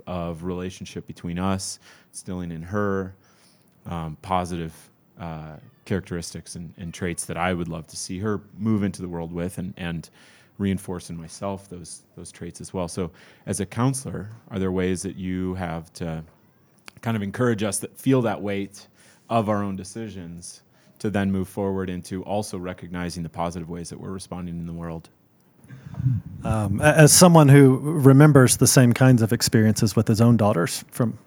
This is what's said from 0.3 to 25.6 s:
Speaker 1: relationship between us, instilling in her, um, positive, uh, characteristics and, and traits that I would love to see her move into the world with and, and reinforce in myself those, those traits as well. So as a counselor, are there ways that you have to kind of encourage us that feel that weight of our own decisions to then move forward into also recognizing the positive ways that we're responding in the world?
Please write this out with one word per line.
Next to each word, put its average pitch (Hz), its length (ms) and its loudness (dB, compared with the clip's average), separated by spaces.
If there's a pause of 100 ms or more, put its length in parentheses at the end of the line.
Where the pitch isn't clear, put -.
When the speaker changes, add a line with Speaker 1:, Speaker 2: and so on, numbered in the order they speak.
Speaker 1:
relationship 90 640 -10
between 87 320 -10
us, 95 400 -4 (300)
instilling 90 420 -12
in 82 100 -12
her, 98 520 -6 (720)
um, 80 360 -10
positive, 87 520 -4 (460)
uh, 78 380 -14 (280)
characteristics 85 720 -8
and, 85 220 -14
and 85 160 -12
traits 87 320 -8
that 80 100 -10
I 87 160 -2
would 87 160 -4
love 80 200 -12
to - 100 -20
see 92 220 -10
her 101 220 -4 (180)
move 107 240 0
into 95 180 -4
the 90 80 -8
world 85 240 -10
with 87 240 -8
and, 92 180 -10
and 85 320 -8 (520)
reinforce 95 500 -4
in 85 80 -12
myself 95 500 -10
those, 87 360 -18 (120)
those 85 160 -18
traits 85 300 -16
as - 140 -14
well. 90 120 -4
So 87 220 -6 (380)
as 95 120 -4
a 98 60 -4
counselor, 117 640 -6 (220)
are 98 80 -6
there 95 120 -2
ways 92 300 -2
that 95 140 -10
you 92 400 -6
have 82 380 -8
to 80 300 -8 (800)
kind 117 160 -4
of 101 60 -6
encourage 110 400 -2
us 101 160 -4
that - 180 -12
feel 131 240 2
that 107 180 -2
weight 98 480 -8 (440)
of 113 180 0
our 104 140 0
own 98 120 -6
decisions 92 840 -14 (380)
to 110 100 -4
then 98 220 0
move 95 160 -2
forward 95 420 -4
into 90 340 -10
also - 360 -6
recognizing 87 640 -10
the 80 60 -10
positive 85 380 -8
ways 85 220 -12
that 71 100 -14
we're 98 120 -12
responding 90 480 -12
in 85 80 -10
the 85 60 -12
world? 85 360 -12 (1300)